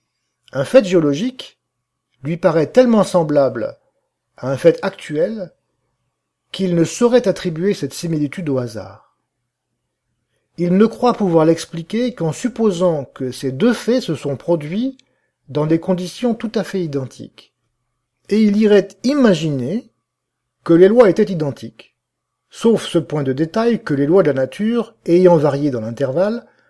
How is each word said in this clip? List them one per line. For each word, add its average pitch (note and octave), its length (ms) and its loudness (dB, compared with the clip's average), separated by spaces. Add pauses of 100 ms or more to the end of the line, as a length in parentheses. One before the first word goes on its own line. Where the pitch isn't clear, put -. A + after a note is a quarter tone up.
(520)
Un C3+ 120 -2
fait B3 200 4
géologique F3 760 -2 (640)
lui D3+ 140 -6
paraît E3+ 340 0
tellement A#3+ 320 4
semblable C#3+ 760 0 (600)
à B2+ 140 -6
un C3+ 60 -2
fait E3 260 4
actuel F#3 720 -6 (1000)
qu'il F3+ 240 -2
ne E3 80 4
saurait A#3+ 420 2
attribuer F3+ 480 -2
cette C#3 180 -8
similitude D#3 560 -6
au C3+ 100 -2
hasard. G#2+ 600 -12 (1400)
Il F3 200 0
ne G#3+ 100 6
croit A3+ 280 0
pouvoir E3 300 2
l'expliquer E3+ 720 -2
qu'en D#3+ 180 -4
supposant F3+ 720 -2
que B2+ 280 -8
ces C3 180 -6
deux D#3 220 0
faits A3+ 300 -2
se E3 120 -6
sont C#3+ 220 -6
produits F3+ 600 -4 (520)
dans D3 180 -4
des E3 140 2
conditions F#3 540 -4
tout A3 200 -8
à G#3 80 -2
fait F#3+ 200 -6
identiques. C#3 720 -10 (760)
Et G#3+ 120 0
il G#3 160 4
irait G#3 320 4 (140)
imaginer F3 880 0 (720)
que - 100 0
les E3+ 140 8
lois A3 240 6
étaient G3 220 0
identiques, D3 640 -8 (520)
sauf - 380 0
ce - 120 -2
point D3+ 260 -4
de C3 80 -2
détail A3 500 -2
que - 100 -6
les C#3+ 140 0
lois F3+ 160 4
de D3+ 60 0
la C#3 60 2
nature G#3 600 -4 (100)
ayant F3 320 6
varié C#3+ 360 0
dans A#2+ 80 -4
l'intervalle, C#3 680 -4 (240)